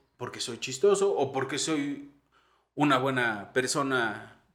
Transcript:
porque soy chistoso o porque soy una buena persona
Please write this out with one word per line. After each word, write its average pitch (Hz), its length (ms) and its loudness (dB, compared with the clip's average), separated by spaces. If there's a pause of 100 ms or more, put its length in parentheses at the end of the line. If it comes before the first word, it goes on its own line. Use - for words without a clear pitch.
(160)
porque 113 240 -10
soy 117 200 -8
chistoso 196 520 2
o 135 200 0
porque 135 260 -2
soy 143 540 -4 (640)
una 143 220 4
buena 123 540 0
persona 127 840 0 (200)